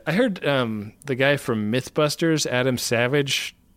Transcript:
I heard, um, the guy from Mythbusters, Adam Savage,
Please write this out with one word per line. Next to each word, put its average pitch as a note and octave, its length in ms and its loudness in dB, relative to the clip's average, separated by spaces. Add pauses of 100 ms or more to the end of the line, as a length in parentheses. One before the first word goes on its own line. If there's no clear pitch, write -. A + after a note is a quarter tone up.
I D#3 60 0
heard, G#3 320 0
um, A2+ 480 -2 (120)
the C3+ 100 -2
guy C3+ 220 2
from G#2+ 340 -2
Mythbusters, D3+ 760 0
Adam B2+ 300 0
Savage, C3 800 0 (220)